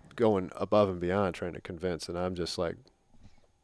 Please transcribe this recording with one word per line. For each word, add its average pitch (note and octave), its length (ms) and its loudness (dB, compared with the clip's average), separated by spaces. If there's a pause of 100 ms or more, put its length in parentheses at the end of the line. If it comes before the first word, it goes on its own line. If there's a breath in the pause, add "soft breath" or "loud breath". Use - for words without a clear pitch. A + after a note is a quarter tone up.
(140)
going G#2 420 2
above G2+ 340 4
and F2+ 100 -4
beyond F2+ 340 2
trying F2 200 -8
to - 80 -12
convince. F2 480 -6
And E2+ 80 -6
I'm F2+ 160 -2
just, F2 240 -6
like, E2+ 180 -2 (880)